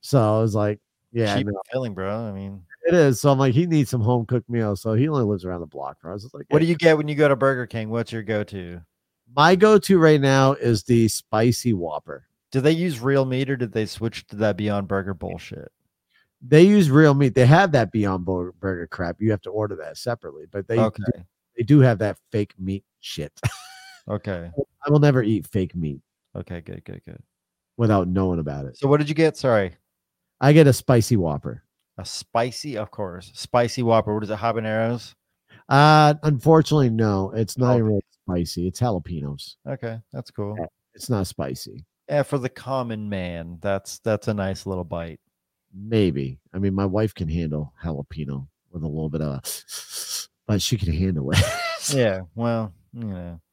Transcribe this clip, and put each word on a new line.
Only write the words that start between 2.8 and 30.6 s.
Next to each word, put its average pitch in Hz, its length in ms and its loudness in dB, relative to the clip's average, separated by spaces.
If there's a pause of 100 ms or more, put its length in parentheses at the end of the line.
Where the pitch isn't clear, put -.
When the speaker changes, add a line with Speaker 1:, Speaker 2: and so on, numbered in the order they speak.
Speaker 1:
It 170 80 2
is. 143 280 4
So 143 100 4
I'm 131 80 2
like, 135 140 4
"He 165 120 2
needs 160 240 0
some 127 120 -2
home-cooked 120 480 -2
meals." 110 320 -2
So 110 120 -2
he 127 140 2
only 147 160 0
lives 101 220 -2
around 90 160 -8
the 82 60 -12
block 69 340 -14
from 82 120 -12
us. 101 120 -12
It's 127 80 -20
like, 143 160 -16
Speaker 2:
What 147 100 4
do 160 60 2
Speaker 1:
"Hey." 170 60 0
Speaker 2:
you 165 60 -2
get 160 200 4
when 151 100 -4
you 151 80 -6
go 147 140 4
to 139 60 4
Burger 131 300 0
King? 110 240 -8
What's 113 220 -4
your 113 120 -8
go-to? 98 580 -8 (540)
Speaker 1:
My 160 200 6
go-to 202 440 6
right 156 220 6
now 135 320 4
is 117 300 0
the 117 240 4
spicy 117 680 0
Whopper. 76 540 -8 (240)
Speaker 2:
Do 135 100 -2
they 151 120 2
use 165 260 -2
real 135 260 0
meat 131 240 -4
or 139 60 -2
did 120 160 -6
they 110 160 -2
switch - 400 -8
to 110 100 -16
that 104 200 0
Beyond 101 320 -4
Burger 98 260 -4
bullshit? 87 560 -12 (760)
Speaker 1:
They 151 180 8
use 196 280 6
real 147 220 8
meat. 139 220 2
They 127 100 6
have 170 260 6
that 117 220 2
Beyond 95 320 -2
Bur-, 90 260 -4
Burger 90 340 -6
crap. 87 360 -8
You 110 100 0
have 101 120 -2
to 98 60 -12
order 101 280 -6
that 76 200 -14
separately, 78 540 -10
but 101 160 -10
they 113 80 -2
do, 113 60 2
Speaker 2:
Okay. 110 420 -4 (320)
Speaker 1:
they 120 80 -4
do 143 160 6
have 123 200 6
that 101 180 -4 (160)
fake 104 260 -2
meat 95 240 -6 (160)
shit. - 320 -12 (120)
<laughs> 740 680 -10
Speaker 2:
Okay. 92 420 -8 (340)
Speaker 1:
I 147 40 -6
will 147 100 4
never 139 240 4
eat 107 240 -2
fake 95 260 -4
meat 76 280 -8 (340)
Speaker 2:
Okay, 90 240 -12
good, 90 240 -16
good, 92 220 -18
good. - 180 -20 (540)
Speaker 1:
without 104 320 2
knowing 92 300 0
about 71 260 -8
it. - 120 -16
Speaker 2:
So 139 120 -2
what 147 80 4
did 147 100 0
you 151 80 -4
get? 156 220 2
Sorry. 107 400 0 (640)
Speaker 1:
I 135 100 6
get 151 160 10